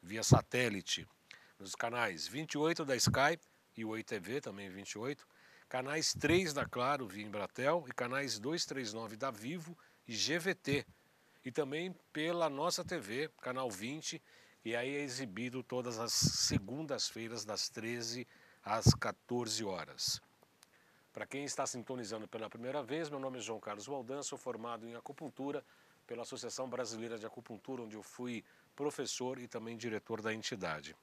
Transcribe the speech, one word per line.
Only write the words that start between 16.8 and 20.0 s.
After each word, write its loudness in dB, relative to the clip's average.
das -2
treze -4
às 4
quatorze -2
horas. -4